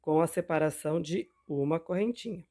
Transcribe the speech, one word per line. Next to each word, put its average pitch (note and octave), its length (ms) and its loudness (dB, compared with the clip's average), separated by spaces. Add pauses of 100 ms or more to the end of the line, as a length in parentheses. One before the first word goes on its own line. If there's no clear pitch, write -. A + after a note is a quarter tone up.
com D#3 200 4
a E3 60 4
separação D#3 760 0
de D#3+ 260 -4 (200)
uma D3 320 0
correntinha G3 720 -4